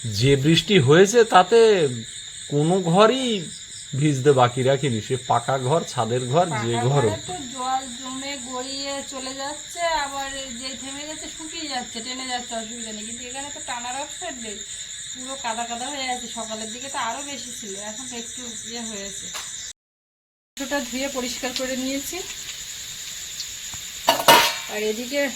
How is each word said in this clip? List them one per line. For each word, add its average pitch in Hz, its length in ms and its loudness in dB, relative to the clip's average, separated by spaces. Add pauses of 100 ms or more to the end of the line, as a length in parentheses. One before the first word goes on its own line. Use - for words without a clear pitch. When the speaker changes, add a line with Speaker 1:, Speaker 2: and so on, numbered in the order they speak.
Speaker 1:
যে 117 320 4
বৃষ্টি 165 440 6
হয়েছে 190 440 10
তাতে 208 640 8 (600)
কোনো 160 340 4
ঘরই 214 680 4 (460)
ভিজতে 139 360 4
বাকি 127 320 4
রাখিনি, 127 380 2
সে - 160 -2
পাকা 135 420 0
ঘর, 139 300 2
ছাদের 123 380 0
ঘর, 165 180 4
যে 120 300 -2
Speaker 2:
পাকা 117 120 2
Speaker 1:
ঘর - 20 4
Speaker 2:
ঘরে 139 200 4
Speaker 1:
হোক। - 180 -2
Speaker 2:
তো 359 60 -8
জল 262 540 -4 (120)
জমে 269 460 -8
গড়িয়ে 269 680 -6
চলে 262 240 -8
যাচ্ছে, 294 440 -8
আবার 277 520 -2
যেই 269 460 -10
থেমে 277 300 -10
গেছে 311 200 -12 (100)
শুকিয়ে 320 320 -10
যাচ্ছে, 240 320 -8
টেনে 254 260 -8
যাচ্ছে, 240 280 -6
অসুবিধা 220 360 -10
নেই। 214 140 -10
কিন্তু 233 180 -10
এখানে 269 300 -10
তো 302 120 -12
টানার 247 360 -6
অপশন 302 400 -8
নেই, 208 180 -10 (560)
পুরো 254 280 -10
কাদা 233 200 -4
কাদা 233 240 -6
হয়ে 277 220 -6
আছে। 247 180 -4
সকালের 220 460 -8
দিকে 254 160 -10
তো 277 80 -6
আরো 247 240 -4
বেশি 254 380 -10
ছিল, 190 160 -10
এখন 214 320 -10
তো 247 80 -10
একটু 233 540 -10
ইয়ে 233 120 -8
হয়েছে। 196 460 -10 (1300)
মাংসটা 277 200 -2
ধুয়ে 262 280 -4
পরিষ্কার 254 500 -4
করে 262 180 -2
নিয়েছি, 277 460 -4 (2500)
আর 214 140 -4
এদিকে 247 520 0